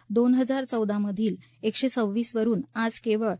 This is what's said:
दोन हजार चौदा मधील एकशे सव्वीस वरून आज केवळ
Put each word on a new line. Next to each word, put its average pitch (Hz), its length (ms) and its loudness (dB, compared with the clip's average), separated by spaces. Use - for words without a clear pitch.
दोन 240 260 4
हजार 262 280 0
चौदा 220 340 -2
मधील 202 380 -2
एकशे 220 260 0
सव्वीस 226 460 -2
वरून 220 260 2
आज 226 240 -2
केवळ 214 400 0